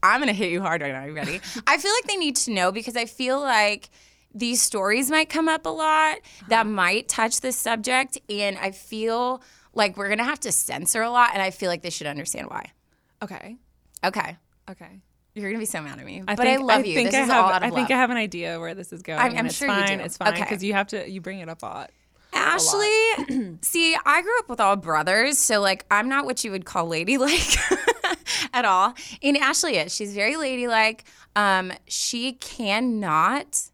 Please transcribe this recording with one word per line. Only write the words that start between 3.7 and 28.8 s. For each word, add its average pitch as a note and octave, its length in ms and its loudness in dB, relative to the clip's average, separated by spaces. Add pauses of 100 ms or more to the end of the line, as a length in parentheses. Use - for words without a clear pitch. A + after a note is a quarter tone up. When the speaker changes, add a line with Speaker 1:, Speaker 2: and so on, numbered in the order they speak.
Speaker 1:
these A#3 280 -2
stories A3 500 0
might D#4 180 2
come D#4+ 200 0
up D#4+ 160 0
a D#4+ 40 -2
lot D#4 500 2 (300)
that A3+ 120 4
Speaker 2:
Uh-huh. G#3+ 80 0
Speaker 1:
might G3 400 2
touch A#3 320 0
this B3+ 160 -4
subject, B3+ 600 0 (120)
and G3+ 300 -2
I G3 120 -4
feel A3+ 680 -4 (320)
like G#3 240 2
we're G3+ 120 -4
gonna G#3+ 140 0
have C#4 180 -4
to G#3+ 100 -4
censor F3 500 -2
a A3+ 80 0
lot, A#3+ 240 4
and G3 80 -2
I F#3+ 100 0
feel F#3 180 -4
like F3 120 -4
they F3+ 80 -8
should E3 180 -8
understand D3 420 -8
why. - 220 -12 (500)
Speaker 2:
Okay. G#3+ 360 -14 (480)
Speaker 1:
Okay. E3+ 320 -4 (320)
Speaker 2:
Okay. F#3 320 -20 (320)
Speaker 1:
You're G3+ 180 -8
gonna A3+ 80 -6
be A3+ 60 -6
so F3+ 160 -8
mad D3 180 -14
at C3 60 -16
me, - 200 -14
Speaker 2:
I G3+ 100 -2
Speaker 1:
but B3 120 2
I C4 80 4
Speaker 2:
think, C4+ 120 0
Speaker 1:
love A3 120 8
Speaker 2:
I C4 40 0
Speaker 1:
you. G3 120 -2
Speaker 2:
think A#3 140 2
Speaker 1:
This - 100 2
Speaker 2:
I C#4 40 4
Speaker 1:
is B3+ 60 2
Speaker 2:
have, B3+ 160 8
Speaker 1:
all F#3+ 60 4
out F#3 120 2
of A#3+ 80 0
Speaker 2:
I - 40 -2
think B3 140 0
Speaker 1:
love. B3+ 80 4
Speaker 2:
I B3+ 40 6
have B3 80 4
an B3 80 0
idea F3 420 -4
where E3 140 -6
this F#3 200 -12
is F3 80 -14
going, D#3+ 180 -6
Speaker 1:
I'm, A#3+ 120 4
Speaker 2:
and A#3+ 80 -4
Speaker 1:
I'm A#3 80 0
Speaker 2:
it's - 80 -4
Speaker 1:
sure C#4 120 -2
Speaker 2:
fine. G3+ 240 2
Speaker 1:
you G3 60 -2
do. F#3+ 60 -6
Speaker 2:
It's E3+ 140 -8
fine, G3+ 160 2
Speaker 1:
Okay. F3 120 -2
Speaker 2:
'cause G3 180 -4
you G3+ 100 -2
have G3+ 140 0
to, G3+ 220 -8
you F#3+ 100 -10
bring F#3 200 -10
it E3 100 -12
up E3 120 -12
a - 40 -10
lot. - 260 -10 (400)
Speaker 1:
Ashley, F#4 560 2
Speaker 2:
A A4 280 4 (140)
lot. A3 280 -4
<clears throat> - 80 -16
Speaker 1:
see, E4 300 2 (100)
I D#4 160 4
grew G#4+ 180 0
up - 100 -8
with A#3+ 120 -8
all G3+ 160 6
brothers, F#3 600 2
so, G#3+ 220 4
like, F#3+ 320 2
I'm G#3 160 4
not C#4 180 0
what B3+ 180 -4
you A3 80 -6
would F#3+ 140 -6
call E3+ 220 -2
ladylike B3+ 680 2 (400)
<laughs> - 560 -4
at B3 120 2
all. G3 280 4 (300)